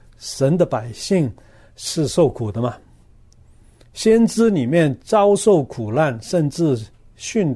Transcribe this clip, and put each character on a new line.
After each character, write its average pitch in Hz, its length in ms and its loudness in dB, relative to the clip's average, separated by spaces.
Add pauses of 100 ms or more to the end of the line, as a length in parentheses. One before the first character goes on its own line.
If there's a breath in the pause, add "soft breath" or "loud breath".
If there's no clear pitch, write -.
(180 soft breath)
神 139 400 -2
的 170 80 2
百 120 280 -6
姓 160 380 -2 (440 soft breath)
是 - 320 -4
受 151 220 2
苦 107 220 -8
的 120 100 -6
嘛？ 120 140 -4 (1200 soft breath)
先 226 320 4
知 226 240 2
里 156 160 0
面 151 380 2
遭 202 320 2
受 196 280 4
苦 110 280 -8
难， 135 300 0
甚 156 280 -2
至 139 300 0 (400)
殉 175 360 -2